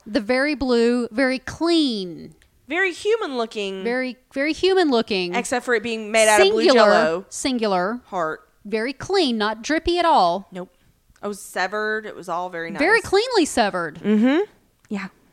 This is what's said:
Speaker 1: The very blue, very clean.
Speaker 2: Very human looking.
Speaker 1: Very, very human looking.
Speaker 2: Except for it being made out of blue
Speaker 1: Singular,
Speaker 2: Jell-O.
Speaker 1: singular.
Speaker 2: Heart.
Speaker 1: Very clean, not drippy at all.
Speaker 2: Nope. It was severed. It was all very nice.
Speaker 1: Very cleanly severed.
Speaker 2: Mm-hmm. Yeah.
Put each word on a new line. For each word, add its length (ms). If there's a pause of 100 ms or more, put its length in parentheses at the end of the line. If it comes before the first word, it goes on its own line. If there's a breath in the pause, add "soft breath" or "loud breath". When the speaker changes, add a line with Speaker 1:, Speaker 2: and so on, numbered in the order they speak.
Speaker 1:
The 140
very 340
blue, 560
very 280
clean. 960 (340)
Speaker 2:
Very 240
human 440
looking. 460
Speaker 1:
Very, 340 (160)
very 200
human 380
looking. 440
Speaker 2:
Except 300
for 100
it 80
being 300
made 160
out 120
of 100
blue 120
Speaker 1:
Singular, 300
Speaker 2:
Jell-O. 360
Speaker 1:
singular. 800
Speaker 2:
Heart. 420 (160)
Speaker 1:
Very 280
clean, 460
not 240
drippy 360
at 60
all. 480
Speaker 2:
Nope. 200 (500)
It 40
was 140
severed. 680
It 100
was 120
all 200
very 220
nice. 100
Speaker 1:
Very 200
cleanly 440
severed. 560
Speaker 2:
Mm-hmm. 420 (460)
Yeah. 200 (240)